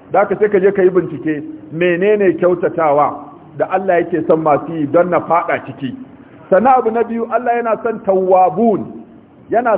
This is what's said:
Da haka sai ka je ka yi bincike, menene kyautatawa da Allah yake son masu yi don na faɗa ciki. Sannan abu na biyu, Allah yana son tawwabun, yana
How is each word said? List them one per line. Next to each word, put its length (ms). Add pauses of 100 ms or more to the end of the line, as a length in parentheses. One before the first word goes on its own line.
(120)
Da 80
haka 200
sai 100
ka 100
je 120
ka 100
yi 80
bincike, 540 (280)
menene 680
kyautatawa 840 (340)
da 120
Allah 320
yake 260
son 140
masu 320
yi 140
don 220
na 120
faɗa 440
ciki. 280 (560)
Sannan 280
abu 140
na 120
biyu, 280
Allah 300
yana 220
son 200
tawwabun, 1000 (460)
yana 260